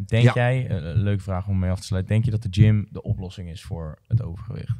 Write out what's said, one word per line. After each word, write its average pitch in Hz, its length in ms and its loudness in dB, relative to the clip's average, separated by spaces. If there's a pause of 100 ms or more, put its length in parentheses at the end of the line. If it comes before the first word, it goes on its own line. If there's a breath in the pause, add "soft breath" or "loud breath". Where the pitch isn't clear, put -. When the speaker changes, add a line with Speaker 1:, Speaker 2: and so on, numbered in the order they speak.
Speaker 1:
Denk 113 180 4
Speaker 2:
Ja. 120 100 8
Speaker 1:
jij, 123 340 0
eh, 92 100 -2 (180)
leuke 101 280 0
vraag 92 240 -4
om 98 120 0
mee 90 120 0
af 95 80 -2
te - 60 -14
sluiten, 92 280 -2
denk 110 120 2
je 101 60 0
dat 107 100 -2
de 107 60 -8 (140)
gym 107 300 6
de - 100 -10
oplossing 92 480 -6
is 78 140 -14
voor 82 340 -10 (100)
het 117 160 0
overgewicht - 560 -8